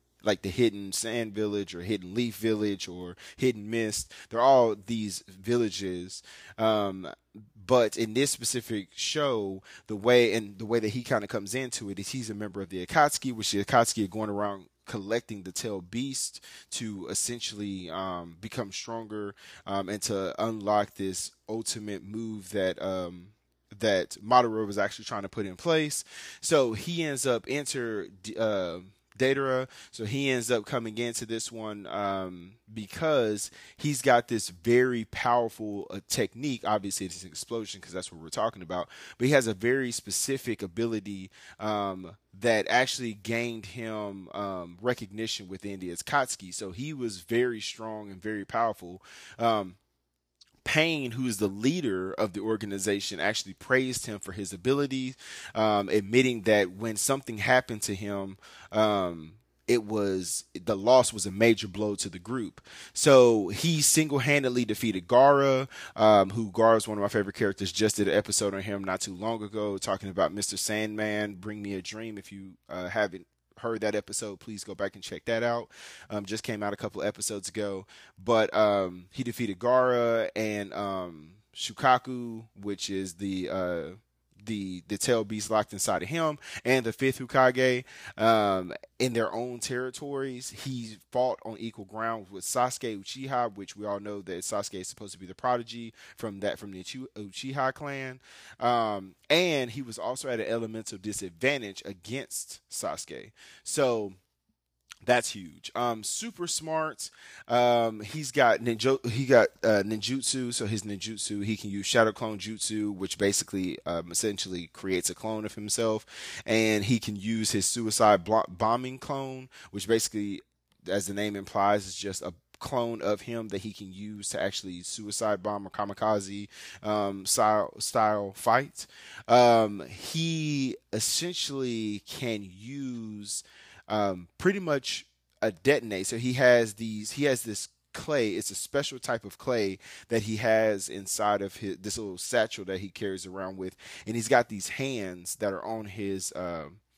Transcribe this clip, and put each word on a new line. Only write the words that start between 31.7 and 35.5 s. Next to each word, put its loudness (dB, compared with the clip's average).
um, -4
because 0
he's -2
got 6
this -2
very 4
powerful, -2